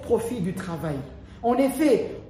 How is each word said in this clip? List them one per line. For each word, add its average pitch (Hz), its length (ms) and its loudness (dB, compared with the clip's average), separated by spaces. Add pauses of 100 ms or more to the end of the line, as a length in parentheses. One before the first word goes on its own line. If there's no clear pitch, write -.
profit 233 380 0
du 180 140 -2
travail. 160 420 -6 (460)
En 240 140 2
effet, 269 720 2